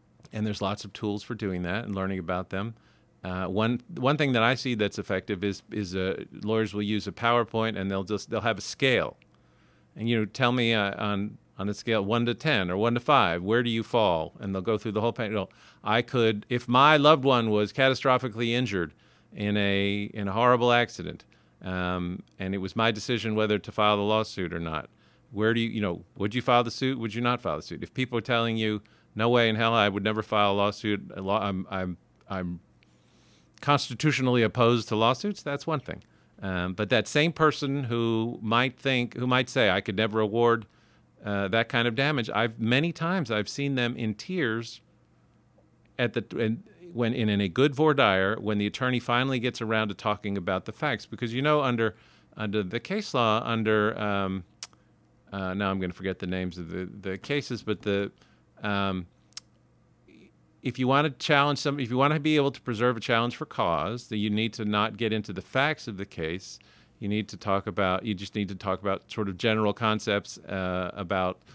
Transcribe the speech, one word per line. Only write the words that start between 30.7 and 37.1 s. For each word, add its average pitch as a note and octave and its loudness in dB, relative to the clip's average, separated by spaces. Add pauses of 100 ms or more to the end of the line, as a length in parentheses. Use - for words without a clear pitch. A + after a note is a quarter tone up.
A F#2 -8
law-, F#2+ 0
I'm, G2 -4
I'm, F#2 -4 (300)
I'm F2+ -6 (1000)
constitutionally C3 2
opposed A#2 4
to A2+ 0
lawsuits," B2+ 0
that's C#3+ -6
one D3+ -2
thing. - -10 (400)
Um, F#2 -2
but G2+ -2
that A2 2
same D3+ 2